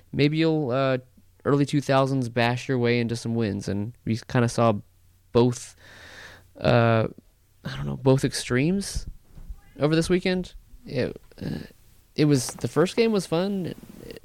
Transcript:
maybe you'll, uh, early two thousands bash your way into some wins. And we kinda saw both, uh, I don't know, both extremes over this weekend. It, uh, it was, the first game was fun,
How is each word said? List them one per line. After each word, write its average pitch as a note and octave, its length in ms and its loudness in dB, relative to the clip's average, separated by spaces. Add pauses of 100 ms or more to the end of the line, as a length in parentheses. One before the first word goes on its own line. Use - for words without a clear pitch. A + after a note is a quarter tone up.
(120)
maybe D3 260 2
you'll, D#3 320 2
uh, C3 280 0 (460)
early C#3+ 200 4
two C#3+ 160 0
thousands C3+ 480 2
bash A#2+ 380 0
your C3+ 120 0
way A#2+ 200 2
into A#2 160 -2
some A#2 200 -4
wins. G2+ 340 -2
And G2+ 240 -4 (120)
we A2+ 220 -2
kinda A#2+ 220 2
saw A#2 260 2 (580)
both, B2 440 2 (840)
uh, A#2 480 4 (560)
I C3+ 120 -10
don't C#3+ 100 -8
know, C#3 120 -4
both C3 260 4
extremes D3 840 -2 (720)
over D3+ 160 2
this E3 140 2
weekend. F#3 460 -2 (320)
It, A2+ 300 -4 (240)
uh, - 180 -8 (580)
it D3+ 80 2
was, C#3+ 240 2
the - 200 -6
first E3 280 0
game A3+ 160 2
was G3 140 -2
fun, F#3+ 480 -4 (500)